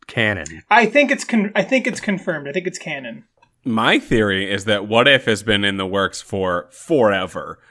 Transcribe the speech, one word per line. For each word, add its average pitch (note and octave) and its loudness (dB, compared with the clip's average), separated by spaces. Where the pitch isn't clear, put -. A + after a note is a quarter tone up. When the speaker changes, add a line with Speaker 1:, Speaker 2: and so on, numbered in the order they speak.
Speaker 1:
canon? G2+ -2
Speaker 2:
I A3+ 8
think C#4 4
it's - -4
con-, G#3+ 0
I G#3 0
think C4 0
it's - -6
confirmed. E3+ -4
I - -10
think F3+ -4
it's F3+ -10
canon. C3 -12
Speaker 3:
My B2 2
theory G2 0
is G2 -2
that G#2 0
What A#2 0
If C#3 4
has G#2 0
been G#2 0
in G2 0
the F#2+ -4
works F#2+ -2
for F#2 -4
forever. F#2+ 0